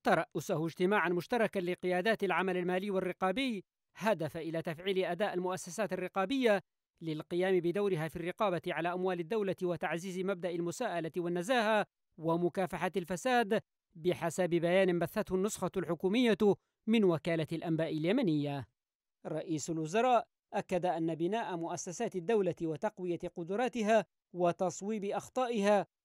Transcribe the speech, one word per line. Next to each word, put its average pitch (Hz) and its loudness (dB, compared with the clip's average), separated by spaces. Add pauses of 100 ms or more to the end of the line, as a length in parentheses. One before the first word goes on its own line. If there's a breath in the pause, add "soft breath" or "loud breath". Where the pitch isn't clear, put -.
ترأسه 165 0
اجتماعا 180 2
مشتركا 196 0
لقيادات 180 -2
العمل 180 0
المالي 185 -2
والرقابي، 190 -2 (320)
هدف 165 -2
إلى 165 -4
تفعيل 185 -2
أداء 165 -2
المؤسسات 180 -4
الرقابية 196 0 (380)
للقيام 175 0
بدورها 170 0
في - -10
الرقابة 175 -2
على 170 -2
أموال 180 -2
الدولة 190 -2
وتعزيز 175 -4
مبدأ 180 -2
المساءلة 170 -4
والنزاهة 196 0 (320)
ومكافحة 170 0
الفساد، 214 0 (340)
بحسب 170 0
بيان 175 4
بثته 170 -2
النسخة 190 -2
الحكومية 196 2 (500)
من 220 6
وكالة 165 2
الأنباء 156 -2
اليمنية. 151 0 (580)
رئيس 160 -4
الوزراء 202 2 (260)
أكد 185 -2
أن 165 0
بناء 180 -2
مؤسسات 175 -6
الدولة 180 2
وتقوية 170 -4 (160)
قدراتها 214 0 (280)
وتصويب 185 0
أخطائها 208 0 (180)